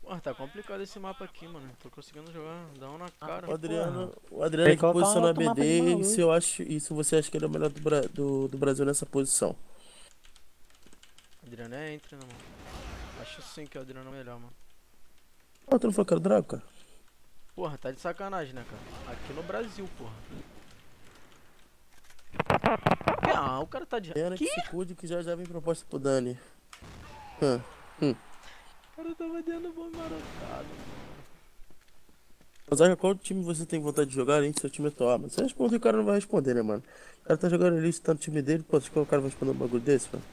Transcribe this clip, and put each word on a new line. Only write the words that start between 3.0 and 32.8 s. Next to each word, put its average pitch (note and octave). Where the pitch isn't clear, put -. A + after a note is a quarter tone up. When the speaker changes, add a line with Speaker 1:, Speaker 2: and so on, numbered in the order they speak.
Speaker 2:
Ah, D3+
Speaker 1:
cara. F3
Speaker 3:
O -
Adriano, D#3+
Speaker 2:
porra. -
Speaker 3:
o -
Adriano D#3
é -
Speaker 2:
Tem D3+
Speaker 3:
que E3
Speaker 2:
que E3+
colocar F3
Speaker 3:
posiciona F#3
a -
Speaker 2:
outro E3
mapa C#3
de -
Speaker 3:
B C#3+
D D#3+
e E3+
Speaker 2:
maluco. F3
Speaker 3:
se G#3
eu E3
acho, E3+
e D3+
se -
você D3+
acha D3+
que -
ele D#3
é D#3
o -
melhor D#3
do D3
Bra-, D3+
do, C3+
do C3
Brasil C#3
nessa C#3+
posição? C3+
Speaker 1:
Adriano A#2
é D3+
entre, D3
né, C3+
mano? B2
Acho -
sim -
que -
o C3+
Adriano C3
é -
o C#3
melhor, A#2+
mano. A#2+
Speaker 3:
Pô, C4
tu -
não G#3+
falou G3
que -
era E3
o -
Drago, G3
cara? -
Speaker 1:
Porra, D#3
tá C3
de C3
sacanagem, F3
né, A#2+
cara? -
Aqui B2+
no D#3+
Brasil, G3
porra. A2+
Ah, C3
o D#3+
cara -
tá A#3+
de E3+
Speaker 3:
Pena F3
que D4
Speaker 1:
quê? D#5
Speaker 3:
se F5
cuide F3+
que E3+
já, F3
já E3+
vem F3
proposta E3
pro C#3+
Dani. C3
Hum, B2+
hum. C#3
Speaker 1:
O -
cara E4
tava E4
dando E4+
bom E4
marotado, D#4
mano. -
Speaker 3:
Mas C#3+